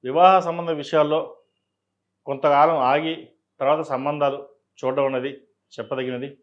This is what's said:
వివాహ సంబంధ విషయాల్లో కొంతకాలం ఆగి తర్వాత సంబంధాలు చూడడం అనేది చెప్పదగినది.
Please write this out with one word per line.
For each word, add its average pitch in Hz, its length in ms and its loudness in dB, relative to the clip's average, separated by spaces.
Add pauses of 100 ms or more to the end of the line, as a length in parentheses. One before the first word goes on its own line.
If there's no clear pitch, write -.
వివాహ 165 240 6 (160)
సంబంధ 170 220 -6 (140)
విషయాల్లో 151 360 2 (1080)
కొంతకాలం 147 520 2 (140)
ఆగి 160 220 -2 (440)
తర్వాత 147 220 0 (120)
సంబంధాలు 139 460 -2 (420)
చూడడం 135 300 -2
అనేది 131 220 -6 (440)
చెప్పదగినది. 127 540 -8 (120)